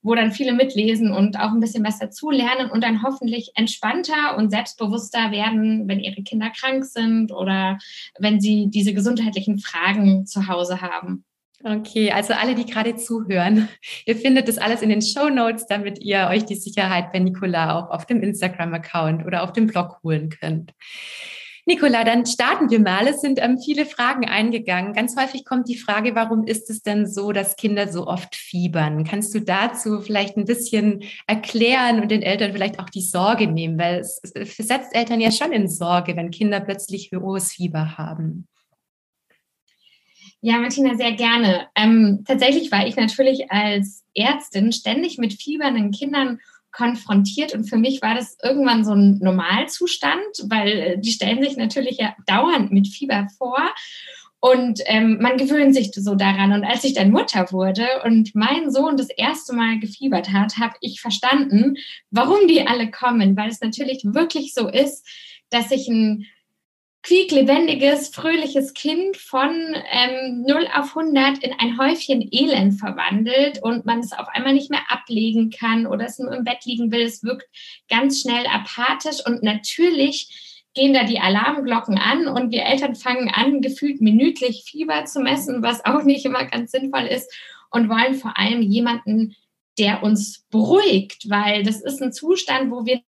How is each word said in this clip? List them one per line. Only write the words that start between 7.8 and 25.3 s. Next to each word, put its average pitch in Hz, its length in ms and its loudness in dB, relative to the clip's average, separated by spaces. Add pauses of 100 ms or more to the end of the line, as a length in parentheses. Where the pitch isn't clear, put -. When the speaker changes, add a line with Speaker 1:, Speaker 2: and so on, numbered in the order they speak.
Speaker 1:
wenn 208 220 2
sie 208 300 2
diese 208 240 0
gesundheitlichen 202 680 -2
Fragen 190 680 2
zu 196 220 -4
Hause 180 340 -4
haben. 180 440 -8 (360)
Speaker 2:
Okay, 214 520 -2
also 208 200 0
alle, 240 220 0
die 233 100 -2
gerade 220 300 -4
zuhören, 214 720 0 (380)
ihr 226 100 0
findet 254 320 2
das 220 100 -2
alles 220 240 -2
in 220 60 0
den 214 140 2
Shownotes, 247 680 -2
damit 202 320 -4
ihr 196 300 0
euch 208 160 0
die 202 100 -8
Sicherheit 185 560 -2
bei 185 80 -2
Nicola 180 580 0
auch 175 120 -8
auf 165 160 -6
dem 226 180 0
Instagram-Account 170 1040 -4
oder 175 180 -4
auf 185 80 -8
dem 226 160 2
Blog 175 340 -4
holen 156 280 -2
könnt. 160 420 -8 (1000)
Nicola, 269 340 4
dann 233 220 2
starten 254 460 0
wir 226 80 4
mal. 196 260 4
Es 285 160 0
sind, 269 180 0
ähm, 254 200 2
viele 294 260 -2
Fragen 254 400 -2
eingegangen. 214 680 -2
Ganz 233 220 -2
häufig 269 300 -4